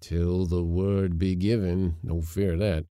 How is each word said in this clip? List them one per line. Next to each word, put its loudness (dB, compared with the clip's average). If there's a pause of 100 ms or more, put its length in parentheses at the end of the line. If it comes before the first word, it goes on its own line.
till 0
the 0
word 0
be 0
given. 0
No -2
fear -2
that. 0 (140)